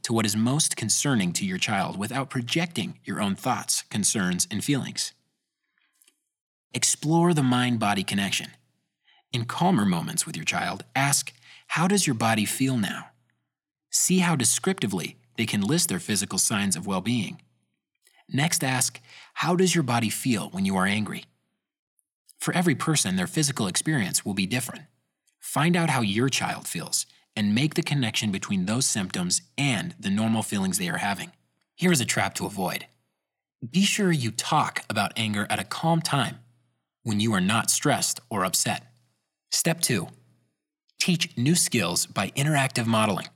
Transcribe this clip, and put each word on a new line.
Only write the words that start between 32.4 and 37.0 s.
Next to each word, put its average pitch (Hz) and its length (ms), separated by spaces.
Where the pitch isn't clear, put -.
avoid. 98 400
Be 190 140
sure 190 280
you 123 180
talk - 600
about 104 260
anger 104 320
at 104 100
a 98 60
calm 165 380
time - 380